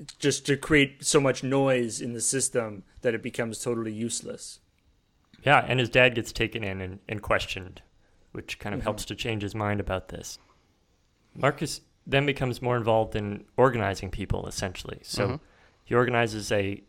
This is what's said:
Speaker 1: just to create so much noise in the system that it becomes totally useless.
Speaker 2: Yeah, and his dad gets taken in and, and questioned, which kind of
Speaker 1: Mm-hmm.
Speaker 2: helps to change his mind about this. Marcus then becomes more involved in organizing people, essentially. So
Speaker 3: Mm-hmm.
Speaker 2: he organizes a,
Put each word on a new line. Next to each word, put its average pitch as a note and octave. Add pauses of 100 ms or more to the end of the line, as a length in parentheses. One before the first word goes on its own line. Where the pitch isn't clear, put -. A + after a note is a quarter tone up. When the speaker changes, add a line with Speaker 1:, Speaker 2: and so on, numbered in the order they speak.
(180)
Speaker 1:
just C3+
to C#3+
create C#3+
so -
much C3
noise C3
in B2
the A#2
system A2 (200)
that A#2+
it G#2
becomes A2+
totally A2+
useless. - (840)
Speaker 2:
Yeah, C3+
and B2+
his A#2
dad B2+
gets A2+
taken A2+
in F#2+
and, F#2+ (100)
and G#2
questioned, - (520)
which -
kind G#2
of G#2+
Speaker 1:
Mm-hmm. A2
Speaker 2:
helps G#2+
to A2
change A2
his G2
mind G#2
about -
this. - (960)
Marcus - (260)
then C#3
becomes C3+
more B2
involved A2
in G#2 (120)
organizing G#2
people, F#2+
essentially. -
So -
Speaker 3:
Mm-hmm. B2 (480)
Speaker 2:
he -
organizes A#2
a, G2+